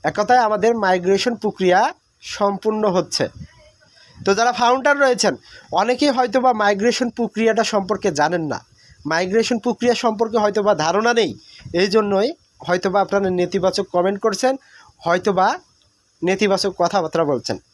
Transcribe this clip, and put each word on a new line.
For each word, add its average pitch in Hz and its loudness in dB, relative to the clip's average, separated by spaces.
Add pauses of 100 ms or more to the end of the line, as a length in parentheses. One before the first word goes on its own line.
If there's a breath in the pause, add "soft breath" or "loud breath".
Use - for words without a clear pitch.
এক 160 -6
কথায় 240 4
আমাদের 214 2 (120)
মাইগ্রেশন 190 0
প্রক্রিয়া 190 2 (560)
সম্পূর্ণ 214 -2 (120)
হচ্ছে। 160 -2 (920 loud breath)
তো - -2
যারা 233 2
ফাউন্ডার 254 2 (100)
রয়েছেন, 214 2 (460 loud breath)
অনেকেই 254 2
হয়তো 247 0
বা 254 4 (100)
মাইগ্রেশন 208 0 (100)
প্রক্রিয়াটা 220 0
সম্পর্কে 196 -2 (120)
জানেন 165 0
না, 101 -6 (540 soft breath)
মাইগ্রেশন 202 0
প্রক্রিয়া 240 0 (100)
সম্পর্কে 220 0
হয়তো 208 0
বা 214 4 (120)
ধারণা 208 2
নেই, 165 0 (500 loud breath)
এই 190 2
জন্যই 208 2 (380)
হয়তো 180 -2
বা 202 2
আপনারা 196 -2 (120)
নেতিবাচক 185 -2
কমেন্ট 190 0
করছেন, 226 0 (520 soft breath)
হয়তো 180 0
বা 190 2 (720)
নেতিবাচক 190 0 (100)
কথাবার্তা 170 0
বলছেন। 120 -4 (180)